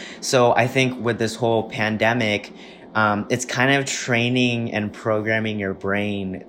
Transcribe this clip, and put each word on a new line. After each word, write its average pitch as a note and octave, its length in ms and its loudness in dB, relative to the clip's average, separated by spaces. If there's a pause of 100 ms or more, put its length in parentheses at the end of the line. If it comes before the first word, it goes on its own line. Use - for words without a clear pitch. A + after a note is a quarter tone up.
(200)
So A#2+ 340 4
I A#2 120 4
think B2+ 380 0
with A2+ 140 0
this A2+ 160 0
whole A2+ 340 2
pandemic, G#2+ 840 0 (420)
um, G#2+ 340 2
it's A#2+ 160 0
kind B2+ 280 2
of C#3 140 2
training A#2+ 880 0
and G#2 200 -2
programming A2 640 -2
your G2 160 -2
brain G2 760 -4